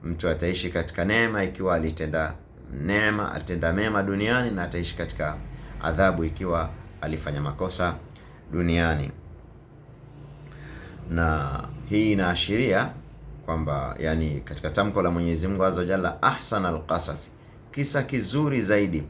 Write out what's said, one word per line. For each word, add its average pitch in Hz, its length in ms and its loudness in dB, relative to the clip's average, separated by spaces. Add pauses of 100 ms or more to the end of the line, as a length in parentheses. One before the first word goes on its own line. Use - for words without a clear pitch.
Mtu 85 260 -2
ataishi 85 400 0
katika 85 360 -2
neema 110 380 4
ikiwa 92 320 0
alitenda 80 580 0 (500)
neema, 104 480 2
alitenda 85 420 0
mema 104 300 2
duniani, 107 480 2
na 92 120 -2
ataishi 85 340 -4
katika 78 380 -2 (460)
adhabu 85 420 4
ikiwa 82 460 0 (320)
alifanya 76 400 -4
makosa 82 540 -2 (560)
duniani. 82 600 2 (2000)
Na 78 500 2 (300)
hii 107 220 4
inaashiria 101 800 2 (560)
kwamba, 73 540 0
yani, 78 460 2
katika - 240 -6
tamko 101 320 2
la 87 100 4
Mwenyezi 85 360 2
Mungu 95 180 2
Azza 92 140 2
wa 87 60 2
Jalla, 90 360 0
"Ahsanal 95 640 0
qasas", 80 460 -4 (400)
kisa 143 320 0
kizuri 135 580 0
zaidi. 98 480 4